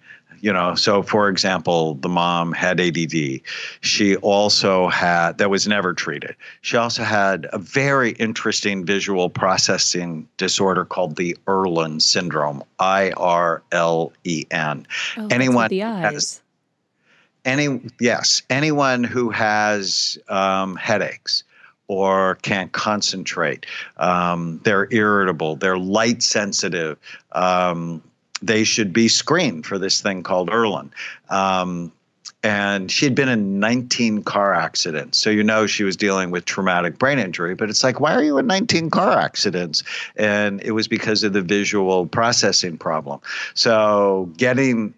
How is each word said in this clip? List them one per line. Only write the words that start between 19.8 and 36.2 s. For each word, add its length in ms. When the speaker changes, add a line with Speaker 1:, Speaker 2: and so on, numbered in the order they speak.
Speaker 1:
um, 460
headaches 680
or 540
can't 300
concentrate, 960
um, 680
they're 280
irritable, 640
they're 220
light 440
sensitive, 760
um, 720
they 240
should 260
be 160
screened 580
for 120
this 240
thing 200
called 280
Irlen. 420
Um, 600
and 480
she'd 240
been 140
in 300
nineteen 640
car 300
accidents. 640
So, 120
you 140
know, 240
she 160
was 120
dealing 360